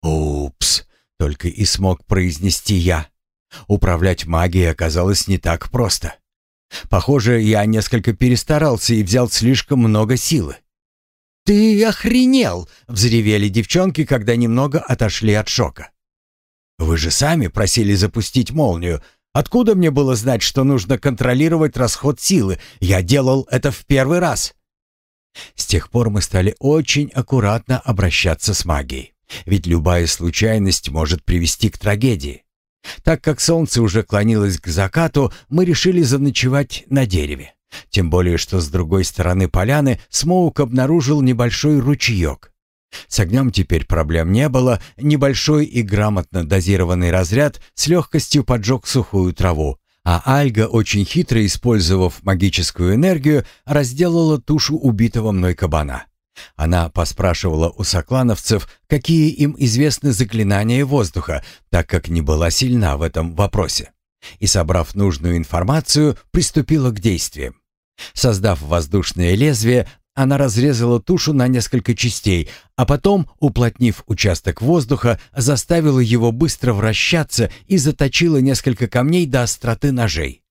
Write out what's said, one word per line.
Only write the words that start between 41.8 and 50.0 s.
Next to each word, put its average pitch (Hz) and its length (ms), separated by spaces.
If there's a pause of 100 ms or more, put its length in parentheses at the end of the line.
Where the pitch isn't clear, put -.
ручеек. 107 720 (560)
С - 120
огнем 113 300
теперь 85 340
проблем 82 480
не 131 160
было, 127 320 (160)
небольшой 147 680
и 123 160
грамотно 101 640
дозированный 90 640
разряд 92 500 (140)
с - 140
легкостью 151 560
поджег 120 420
сухую 95 480
траву, 78 440 (260)